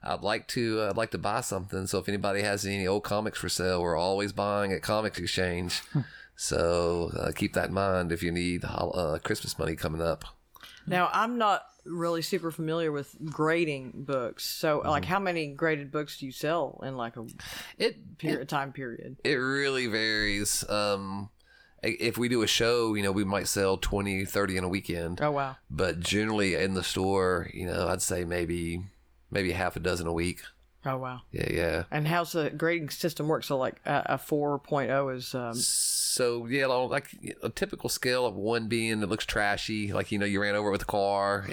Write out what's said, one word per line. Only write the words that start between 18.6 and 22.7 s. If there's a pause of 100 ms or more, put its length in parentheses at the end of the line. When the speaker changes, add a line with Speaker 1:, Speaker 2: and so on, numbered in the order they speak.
Speaker 3:
period?
Speaker 1:
it
really
varies.
Um, (540)
i-,
if
we
do
a
show,